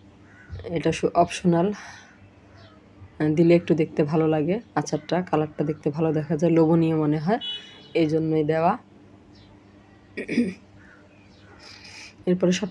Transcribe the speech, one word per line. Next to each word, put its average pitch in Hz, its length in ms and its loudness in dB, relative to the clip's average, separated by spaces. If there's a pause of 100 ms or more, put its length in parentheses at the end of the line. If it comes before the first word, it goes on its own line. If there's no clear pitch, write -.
(640)
এটা 165 280 -2
সু-, - 220 -2
অপশনাল। 170 580 2 (1600)
দিলে 170 200 6
একটু 175 200 2
দেখতে 156 300 0
ভালো 156 240 0
লাগে, 160 320 0 (140)
আচারটা 165 480 -4
কালারটা 156 420 -2
দেখতে 151 260 -4
ভালো 160 220 0
দেখা 156 240 -2
যায়, 165 160 2
লোভনীয় 160 440 4
মনে 151 220 0
হয়, 190 200 -2 (560)
এই 160 120 2
জন্যই 156 380 0
দেওয়া। 160 340 2 (3500)
এরপরে 180 260 2
সব 185 180 -4